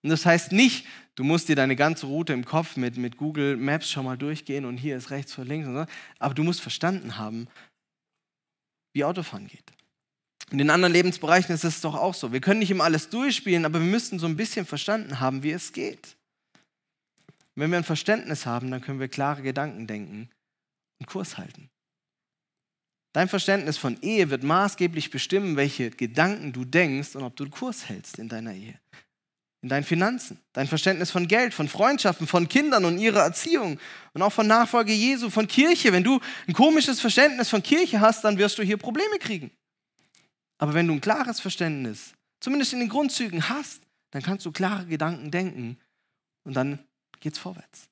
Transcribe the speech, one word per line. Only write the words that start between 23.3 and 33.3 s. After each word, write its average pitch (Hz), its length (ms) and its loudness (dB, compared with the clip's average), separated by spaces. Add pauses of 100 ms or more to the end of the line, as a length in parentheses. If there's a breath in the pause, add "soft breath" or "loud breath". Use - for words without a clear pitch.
von 120 240 -4
Ehe 190 300 2
wird 131 140 -4
maßgeblich 170 680 0
bestimmen, 175 460 -2
welche 135 340 -2
Gedanken 151 640 -2
du 127 120 -8
denkst 143 520 0
und 139 60 -10
ob 123 140 -10
du 143 140 -10
Kurs - 380 -10
hältst - 300 -14
in 113 100 -12
deiner 113 260 -10
Ehe. 101 260 -16 (840 soft breath)
In 127 60 -10
deinen 139 160 0
Finanzen, 190 540 -2 (140)
dein 139 140 -2
Verständnis 170 440 0
von 175 180 0
Geld, 226 240 2
von 147 160 -2
Freundschaften, 208 580 2
von 175 220 2
Kindern 254 380 4
und 175 120 2
ihrer 208 220 4
Erziehung 175 580 2 (360 loud breath)